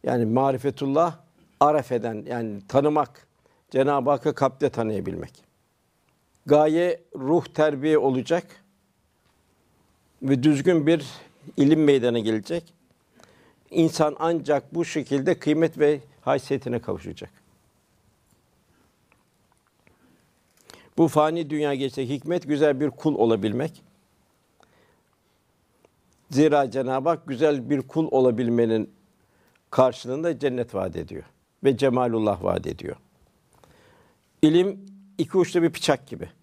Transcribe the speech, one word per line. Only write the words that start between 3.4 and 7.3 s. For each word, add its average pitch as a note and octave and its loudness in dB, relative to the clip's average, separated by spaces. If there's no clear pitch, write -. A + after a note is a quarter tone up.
Cenab-ı C3+ 0
Hakk'ı C#3 0
kalpte C3+ 0
tanıyabilmek. F#2+ -6
Gaye D#3 2
ruh D3 -2